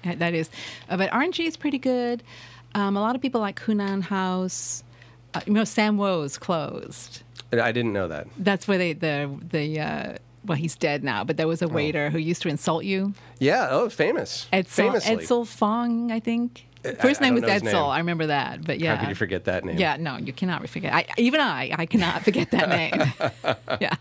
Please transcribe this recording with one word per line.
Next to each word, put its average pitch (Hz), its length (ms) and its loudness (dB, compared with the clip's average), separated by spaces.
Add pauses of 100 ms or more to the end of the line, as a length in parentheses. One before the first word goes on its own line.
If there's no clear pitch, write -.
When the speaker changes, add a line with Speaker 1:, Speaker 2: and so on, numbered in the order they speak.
Speaker 1:
Uh, 175 100 -2
that 170 180 -2
is. 160 160 -2 (400)
Uh, 175 60 0
but 190 160 0
R 240 100 2
N 349 120 0
G 330 120 -2
is 320 120 -4
pretty 285 220 -2
good. 247 440 -2 (520)
Um, 202 200 2
a 202 60 0
lot 233 140 0
of 254 60 -4
people 247 200 0
like 202 180 -4
Hunan 196 440 0
House. 185 800 -2 (500)
Uh, 170 120 -4
you 208 80 0
know, 214 120 4
Sam 214 320 2
Woe's 180 400 0
closed. - 840 -6 (280)
Speaker 2:
I 117 220 2
didn't 117 180 2
know 98 160 0
that. 78 200 -6 (100)
Speaker 1:
That's 190 320 0
where 196 80 4
they, 175 160 2
the, 147 360 -2 (200)
the, 151 320 -2
uh, 156 360 -6 (280)
well, 170 120 0
he's 160 200 -2
dead 147 260 0
now, 107 220 0
but 147 100 -2
there 160 120 0
was 165 140 0
a 175 40 2
Speaker 2:
Oh. 160 40 0
Speaker 1:
waiter 151 420 0
who 160 80 0
used 165 240 -2
to 185 60 0
insult 160 360 0
you. 196 280 0 (260)
Speaker 2:
Yeah, 165 320 4
oh, 214 180 2
famous. 185 640 0
Speaker 1:
Edsel, 190 140 2
Speaker 2:
Famously. 226 500 2
Speaker 1:
Edsel 240 300 0
Fong, 233 640 0
I 226 100 0
think. 233 460 -2 (180)
Speaker 2:
I, - 80 -4
Speaker 1:
First 285 280 4
Speaker 2:
I 285 40 4
Speaker 1:
name 254 80 6
Speaker 2:
don't 240 80 6
Speaker 1:
was 226 60 2
Speaker 2:
know 196 60 4
his 202 100 2
Speaker 1:
Edsel. 196 180 4
Speaker 2:
name. 143 100 2
Speaker 1:
I 135 60 2
remember 165 300 0
that. 135 360 0
But 160 160 -2
yeah. 160 160 2
Speaker 2:
How 123 60 -2
could 139 80 0
you - 60 -2
forget 92 300 -2
that 90 200 0
name? 110 120 -2
Speaker 1:
Yeah, 156 200 2
no, 151 200 -4
you 135 140 -8
cannot 170 380 -4
forget. - 240 -4
I, 170 120 2 (120)
even 254 240 4
I, 147 360 -2
I 160 80 -2
cannot 180 380 2
forget 180 280 2
that 156 180 2
name. 156 840 0 (120)
Speaker 2:
<laughs> - 140 -2
Speaker 1:
Yeah. 170 200 0